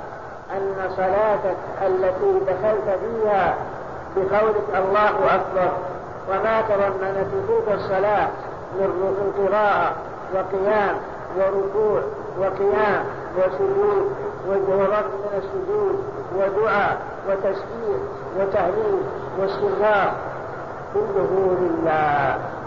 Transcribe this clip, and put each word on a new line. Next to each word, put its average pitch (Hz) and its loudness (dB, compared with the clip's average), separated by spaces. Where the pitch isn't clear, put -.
أن 190 -2
صلاتك 196 2
التي 185 2
دخلت 196 2
فيها 208 2
بقولك: 208 2
"الله 190 4
أكبر"، 185 2
وما 220 2
تضمنت 196 0
تلك 220 2
الصلاة 190 2
من 190 0
قراءة 190 4
وقيام 190 0
وركوع 196 2
وقيام 196 2
وسجود 392 2
ورد 196 2
من 202 -6
السجود 392 -2
ودعاء 196 2
وتسبيح 202 -2
وتهليل 196 2
واستغفار 196 2
كله 190 2
لله، 156 2